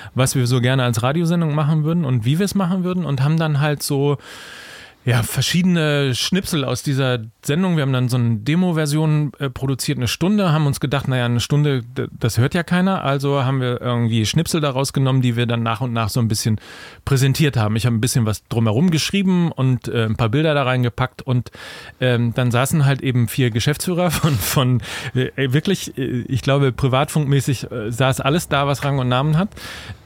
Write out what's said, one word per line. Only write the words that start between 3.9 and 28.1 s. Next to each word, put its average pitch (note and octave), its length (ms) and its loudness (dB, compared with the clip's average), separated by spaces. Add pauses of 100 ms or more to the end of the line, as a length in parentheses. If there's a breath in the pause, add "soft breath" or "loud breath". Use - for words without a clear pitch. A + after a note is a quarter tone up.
ja, A#2+ 160 2
verschiedene D3 920 0
Schnipsel F3 500 -2
aus A#2+ 180 -4
dieser C3 360 0 (240)
Sendung. F3 340 0
Wir D3+ 60 2
haben C3+ 100 0
dann B2+ 160 0
so B2+ 80 0
eine A#2 200 2
Demo-Version, D3+ 1000 2
äh, C#3 120 -4
produziert, C3+ 480 -4
eine B2 100 -2
Stunde, G3 420 0
haben D3+ 160 2
uns C#3 140 -2
gedacht, C#3 280 -2
„Naja, B2+ 180 0
eine A#2+ 140 0
Stunde, C#3+ 420 0
d-, A#2+ 240 -6 (120)
das - 200 -2
hört B2+ 160 2
ja F3 80 0
keiner.“ F3+ 420 0
Also C#3 400 0
haben C3+ 160 0
wir B2 220 -2
irgendwie A#2 420 0
Schnipsel D#3+ 380 0
daraus C3+ 320 -2
genommen, C3+ 260 2
die B2 160 2
wir A#2+ 80 0
dann A#2 180 0
nach A2+ 200 -2
und B2+ 100 -4
nach A2+ 160 0
so C3 120 -2
ein A2+ 80 2
bisschen G#2+ 300 0 (460 loud breath)
präsentiert C3+ 540 2
haben. G#2+ 180 2
Ich A2 80 0
habe B2 100 2
ein A2 60 2
bisschen A#2+ 240 2
was G#2+ 240 -2
drumherum A#2 420 2
geschrieben F3+ 640 2
und, C3 360 0
äh, A2+ 180 0
ein A2 100 -2
paar A2+ 140 0
Bilder D3+ 240 2
da C#3+ 80 2
reingepackt B2+ 580 -2
und, B2 300 -2 (500 loud breath)
ähm, A#2+ 320 2
dann B2 180 0
saßen C3+ 360 2
halt C#3 160 0
eben B2 260 0
vier B2+ 220 0
Geschäftsführer D#3+ 600 0
von, D3 240 0
von, B2 480 0 (320 loud breath)
äh, B2+ 380 -2
wirklich, D#3 460 -2
äh, B2+ 300 -2
ich C3+ 120 -2
glaube, C#3 320 2
privatfunkmäßig, C#3 960 0
äh, A2 220 -6
saß C3 300 0